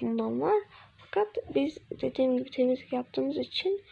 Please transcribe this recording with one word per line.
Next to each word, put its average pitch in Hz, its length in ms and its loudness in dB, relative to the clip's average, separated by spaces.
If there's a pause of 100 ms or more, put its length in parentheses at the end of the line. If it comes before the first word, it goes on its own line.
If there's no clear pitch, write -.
bundan 226 400 -2
var. 370 140 4 (420)
Fakat - 580 -2
biz 277 220 0 (240)
dediğim 254 360 2
gibi 254 140 -4
temizlik 254 420 0
yaptığımız 262 440 -2
için, 392 440 -2 (100)